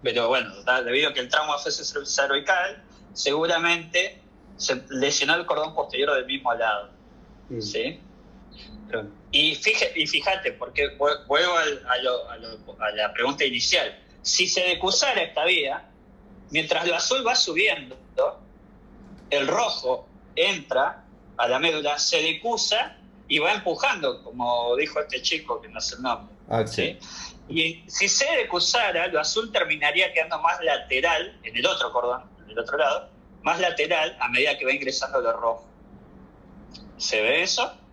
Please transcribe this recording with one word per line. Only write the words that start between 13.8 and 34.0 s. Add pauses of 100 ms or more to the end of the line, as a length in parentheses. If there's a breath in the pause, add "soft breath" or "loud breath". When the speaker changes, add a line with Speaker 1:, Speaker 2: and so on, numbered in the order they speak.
Speaker 1:
Si
se
decusara
esta
vía, (600)
mientras
lo
azul
va
subiendo, (1300)
el
rojo (280)
entra (320)
a
la
médula,
se
decusa (320)
y
va
empujando,
como
dijo
este
chico,
que
no
sé
el
nombre. (140)
Speaker 3:
Axel.
Speaker 1:
¿Sí? (420 loud breath)
Y
si
se (120)
decusara,
lo
azul
terminaría
quedando
más
lateral,
en
el
otro
cordón, (200)
en
el
otro
lado, (340)
más
lateral